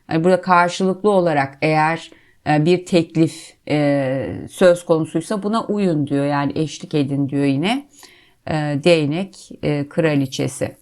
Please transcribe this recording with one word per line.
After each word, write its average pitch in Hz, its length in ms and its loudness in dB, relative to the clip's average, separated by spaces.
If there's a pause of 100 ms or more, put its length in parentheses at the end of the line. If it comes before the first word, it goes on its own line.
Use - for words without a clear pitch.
hani 165 180 0
burada 180 160 4
karşılıklı 185 720 2
olarak 160 520 0
eğer, 156 480 0 (380)
e, 151 160 2
bir 180 220 2
teklif, 165 680 0 (140)
e, 139 840 -2
söz 175 340 4
konusuysa 165 580 -2
buna 220 220 -2
uyun 180 420 0
diyor. 143 200 -2
Yani 143 280 -2
eşlik - 400 -6
edin 139 340 0
diyor 143 160 -2
yine. 170 440 -2 (580)
E, 160 80 -4 (300)
değnek, 165 640 0 (120)
e, 143 260 -2
kraliçesi. 139 920 -2